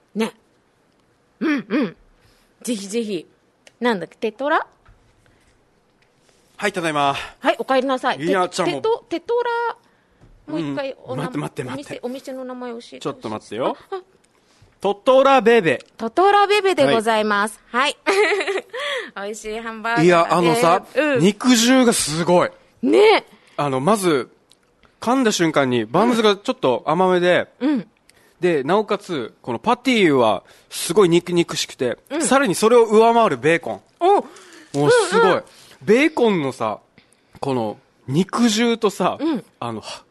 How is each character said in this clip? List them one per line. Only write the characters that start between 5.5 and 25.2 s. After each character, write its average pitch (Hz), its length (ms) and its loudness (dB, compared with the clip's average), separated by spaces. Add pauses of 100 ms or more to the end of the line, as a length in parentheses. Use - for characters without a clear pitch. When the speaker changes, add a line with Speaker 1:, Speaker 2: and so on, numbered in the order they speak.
Speaker 2:
は 202 100 -4
い、 196 60 -4
た 180 80 -6
だ 165 80 -2
い 151 40 -2
ま。 143 220 0 (240)
Speaker 1:
は 294 120 0
い、 370 60 -2
お - 80 -8
帰 262 160 0
り 262 60 -2
な 262 100 -2
さ 262 160 -4
い。 135 80 -10
Speaker 2:
い 170 80 -2
や、 185 200 0
ち - 120 -6
ゃ 170 40 -2
ん - 40 -2
も - 40 -2
Speaker 1:
テ、 135 80 -6
テ - 20 -
ト、 453 260 -2
テ 339 120 -6
ト 453 120 -6 (1120)
ラ、 294 60 -10
も 311 40 -4
う 294 160 -6
一 - 20 -8
回、 277 160 -8
Speaker 2:
う - 40 -16
ん。 - 100 -20
Speaker 1:
お 254 100 -10
な-、 - 160 -6
Speaker 2:
待 - 0 -
っ - 0 -
て、 285 80 -8
待 - 120 -8
っ - 20 -18
て、 139 100 -10
待 269 180 -12
っ - 40 -18
て。 - 180 -14
Speaker 1:
お 240 60 -8
店、 277 200 -12
お 262 40 -12
店 - 0 -
の 262 120 -12
名 254 80 -12
前 247 180 -12
教 233 60 -12
え - 20 -16
て 240 60 -18
ほ - 60 -20
し 262 60 -18
い。 - 20 -20
Speaker 2:
ち 165 80 -10
ょ - 40 -6
っ 131 80 -14
と 113 100 -12
待 107 160 -10
っ - 40 -20
て 104 60 -12
よ。 151 220 -6 (120)
Speaker 1:
あ、 392 60 -10
あ。 370 40 -10 (800)
Speaker 2:
ト 196 160 -2
ト 262 280 4
ラ 269 180 4
ベ 226 200 4
ベ。 147 180 0 (180)
Speaker 1:
ト 226 140 -8
ト 392 200 2
ラ 403 140 4
ベ 403 160 2
ベ 381 140 0
で 277 160 2
ご 226 100 2
ざ 220 180 0
い 214 40 0
ま 208 240 0
す。 - 120 -18 (100)
は 262 180 -2
い。 - 160 -6
Speaker 2:
は 403 100 0 (1120)
い。 - 20 -10
Speaker 1:
<laughs> - 20 -
美 208 40 -10
味 220 80 -14
し - 60 -18
い 214 140 -10
ハ 226 120 -12
ン 220 100 -14
バ 226 100 -4
ー - 40 0
ガ - 20 0
ー - 40 2
で - 20 -
す。 - 20 6
Speaker 2:
い 180 40 6
や、 170 200 4
あ 175 120 2
の 165 140 2
さ、 170 280 2 (120)
Speaker 1:
う 285 220 0
ん。 - 20 -2
Speaker 2:
肉 214 360 2
汁 247 300 4
が 226 80 4
す 160 300 -4
ご 170 220 2
い。 107 40 -4 (340)
Speaker 1:
ね。 392 420 4 (320)
Speaker 2:
あ 143 120 -2
の、 131 100 -2
ま 185 180 2
ず、 165 320 0 (680)
噛 240 160 -2
ん 269 80 2